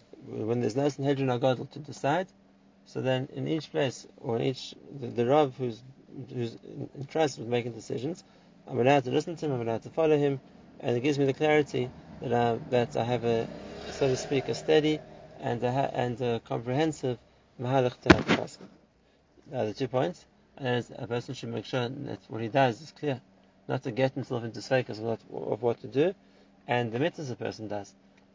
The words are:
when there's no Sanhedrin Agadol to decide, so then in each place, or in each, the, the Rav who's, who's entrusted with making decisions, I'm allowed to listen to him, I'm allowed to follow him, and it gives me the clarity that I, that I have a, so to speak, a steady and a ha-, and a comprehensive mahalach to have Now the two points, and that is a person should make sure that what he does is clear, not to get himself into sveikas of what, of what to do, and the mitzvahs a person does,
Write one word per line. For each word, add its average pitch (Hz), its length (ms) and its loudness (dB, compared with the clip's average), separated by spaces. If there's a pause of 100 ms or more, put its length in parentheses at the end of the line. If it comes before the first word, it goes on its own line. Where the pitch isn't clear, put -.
(260)
when 117 340 -2
there's 117 160 0
no 143 120 4
Sanhedrin 135 400 0
Agadol 123 420 2
to - 80 -14
decide, 151 480 -2 (600)
so - 140 -8
then 131 340 0
in 135 140 -4
each 156 220 -2
place, 143 360 -2 (120)
or 117 180 -2
in 127 60 0
each, 135 320 -2 (260)
the, 120 60 -8
the 117 200 0
Rav 139 300 6
who's, 120 260 -4 (500)
who's 120 240 -4 (420)
entrusted 139 460 0
with 117 60 -6
making 120 220 0
decisions, 127 520 -6 (420)
I'm 139 120 -4
allowed 135 260 6
to 127 60 -4
listen 151 260 0
to 156 100 -6
him, 143 60 0
I'm 123 80 -2
allowed 113 220 -2
to - 80 -14
follow 156 260 4
him, 143 240 2 (400)
and 123 160 2
it 120 40 2
gives 139 180 2
me 139 80 4
the 135 80 2
clarity 143 560 2 (320)
that 127 100 -2
I, 117 260 4 (120)
that 120 260 2
I 120 80 0
have 120 200 0
a, 117 240 2 (420)
so 143 180 0
to 127 80 2
speak, - 320 -2
a 156 60 -2
steady 156 460 4 (400)
and 120 220 -2
a 123 100 0
ha-, 135 200 2
and 123 280 -2
a 117 200 0
comprehensive 131 800 -2 (420)
mahalach 123 400 2
to 127 140 8
have - 440 0 (920)
Now 123 140 -2
the 107 100 -4
two 131 140 -2
points, 139 360 0 (320)
and 135 100 -6
that 123 100 2
is - 200 -4
a 131 100 -10
person 120 280 -4
should 117 160 -10
make 117 160 -6
sure 123 220 -2
that 127 300 -8 (100)
what 117 120 -8
he 113 80 -4
does 123 320 4
is 156 120 -18
clear, 139 280 -4 (480)
not 131 140 -2
to 139 80 -6
get 131 240 2
himself 120 300 -4
into 107 160 -8
sveikas 120 380 0
of - 20 -10
what, 113 200 -2 (120)
of 117 300 -4
what 117 200 0
to - 40 -14
do, 143 280 2 (520)
and 120 260 0
the 117 60 -2
mitzvahs 156 320 -2
a 113 60 -6
person 110 320 -8
does, 101 260 -8 (400)